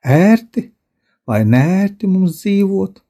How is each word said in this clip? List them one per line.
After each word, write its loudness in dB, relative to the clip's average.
Ērti 2
vai -2
nērti 0
mums -2
dzīvot -4